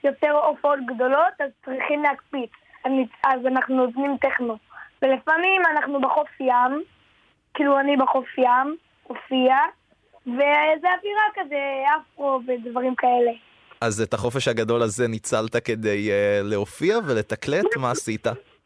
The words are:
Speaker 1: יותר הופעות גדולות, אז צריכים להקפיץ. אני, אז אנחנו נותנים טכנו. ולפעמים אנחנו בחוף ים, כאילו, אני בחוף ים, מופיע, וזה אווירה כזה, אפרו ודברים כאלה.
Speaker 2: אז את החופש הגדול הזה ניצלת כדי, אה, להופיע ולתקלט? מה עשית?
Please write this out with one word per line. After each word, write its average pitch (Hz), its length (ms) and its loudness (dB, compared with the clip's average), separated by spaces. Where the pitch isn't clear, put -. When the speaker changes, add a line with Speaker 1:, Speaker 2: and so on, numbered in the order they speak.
Speaker 1:
יותר 285 260 2
הופעות 294 480 2
גדולות, 277 460 2
אז 277 100 -4
צריכים 277 380 -4
להקפיץ. 277 480 -2
אני, 262 220 0
אז 254 220 2
אנחנו 254 400 2
נותנים 262 300 -2
טכנו. 240 400 -2
ולפעמים 320 600 2
אנחנו 285 280 -2
בחוף 294 280 0
ים, 262 420 0
כאילו, 277 260 2
אני 285 160 2
בחוף 262 420 0
ים, 254 380 2
מופיע, 262 440 2
וזה 294 600 2
אווירה 415 240 -2
כזה, 294 220 -6
אפרו 277 500 -4
ודברים 247 480 -4
כאלה. 247 360 2
Speaker 2:
אז 113 200 -2
את 110 140 0
החופש 123 340 -2
הגדול 117 340 0
הזה 113 260 0
ניצלת 110 480 -4
כדי, 107 540 -2
אה, 101 320 2
להופיע 107 640 -2
ולתקלט? 139 680 -2
מה 127 140 -2
עשית? 117 360 -6